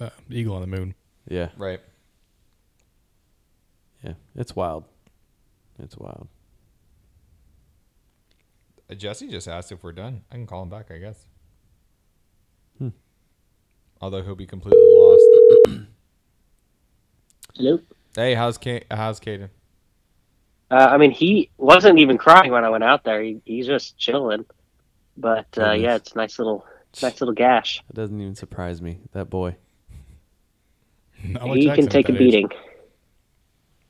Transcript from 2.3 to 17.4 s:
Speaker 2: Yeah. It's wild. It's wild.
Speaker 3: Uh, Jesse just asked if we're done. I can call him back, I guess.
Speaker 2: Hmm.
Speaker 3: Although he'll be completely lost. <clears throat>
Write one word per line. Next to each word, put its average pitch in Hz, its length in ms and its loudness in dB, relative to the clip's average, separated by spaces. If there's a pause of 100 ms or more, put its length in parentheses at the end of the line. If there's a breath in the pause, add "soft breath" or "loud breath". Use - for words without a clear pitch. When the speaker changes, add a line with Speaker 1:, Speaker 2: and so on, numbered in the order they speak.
Speaker 2:
Yeah. 80 100 -18 (200)
It's - 200 -14
wild. 80 300 -10 (920)
It's - 180 -20
wild. - 320 -20 (2500)
Speaker 3:
Uh, 95 40 -20
Jesse 104 340 -16
just 87 200 -16
asked 85 240 -16
if 90 100 -20
we're 85 100 -18
done. 104 380 -16
I - 40 -20
can 120 120 -16
call 92 160 -16
him 90 60 -16
back, 107 220 -20
I 82 80 -20
guess. 104 280 -20 (1500)
Speaker 2:
Hmm. 135 100 -12 (1120)
Speaker 3:
Although 95 220 -10
he'll 95 120 -14
be 92 120 -16
completely - 360 -2
lost. - 400 6 (460)
<clears throat> - 180 -12 (1700)